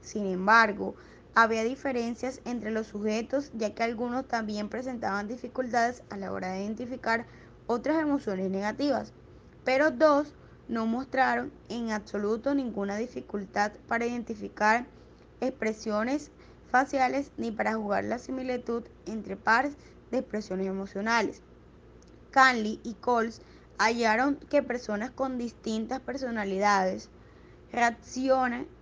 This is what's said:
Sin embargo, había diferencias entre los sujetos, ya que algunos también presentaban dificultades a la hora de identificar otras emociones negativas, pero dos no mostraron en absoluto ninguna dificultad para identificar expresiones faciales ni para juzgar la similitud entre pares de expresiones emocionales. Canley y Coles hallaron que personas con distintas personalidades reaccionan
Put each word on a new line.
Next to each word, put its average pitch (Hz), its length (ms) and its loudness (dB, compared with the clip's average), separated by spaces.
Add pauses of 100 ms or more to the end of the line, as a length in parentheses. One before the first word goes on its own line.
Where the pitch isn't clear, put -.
Sin 208 260 -6
embargo, 202 680 4 (400)
había 226 300 6
diferencias 240 800 -4
entre 233 260 -6
los 220 160 -2
sujetos, 220 680 -2
ya 214 200 -2
que - 80 -2
algunos 240 440 -2
también 208 420 -4
presentaban 220 600 -4
dificultades 240 840 -2
a 208 60 -8
la 196 160 -6
hora 185 200 -4
de 190 120 -4
identificar 233 640 -4 (400)
otras 277 360 0
emociones 208 480 0
negativas, 214 600 -2 (520)
pero 269 260 4
dos 294 440 4 (340)
no 226 180 0
mostraron 247 680 0 (160)
en 226 220 -4
absoluto 214 640 -2
ninguna 208 420 -2
dificultad 208 760 -4 (140)
para 226 200 -2
identificar 226 800 0 (540)
expresiones 226 920 -2 (400)
faciales 254 680 2
ni 226 140 -4
para 214 240 -2
juzgar 202 300 -2
la 220 140 -4
similitud 247 640 -6 (240)
entre 208 300 -8
pares 262 400 2 (340)
de 247 80 0
expresiones 208 480 -4
emocionales. 196 720 -2 (920)
Canley 240 520 6
y 233 120 -8
Coles 233 480 0 (360)
hallaron 233 580 4
que - 260 2
personas 240 480 -4
con 262 280 -4
distintas 226 640 -4
personalidades 208 1120 0 (600)
reaccionan 247 960 0 (160)